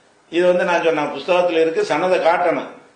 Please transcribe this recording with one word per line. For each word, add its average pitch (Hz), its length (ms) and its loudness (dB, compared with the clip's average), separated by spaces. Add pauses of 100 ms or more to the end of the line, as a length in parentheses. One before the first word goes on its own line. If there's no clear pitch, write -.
(320)
இது 175 160 0
வந்து 180 180 2
நான் 170 180 0
சொன்ன 156 220 0
புஸ்தகத்துல 175 560 0
இருக்கு, 165 220 0
சனதை 175 360 0
காட்டணும். 165 500 0 (260)